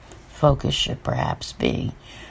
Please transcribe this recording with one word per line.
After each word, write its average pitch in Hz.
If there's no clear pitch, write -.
focus 143
should -
perhaps -
be. -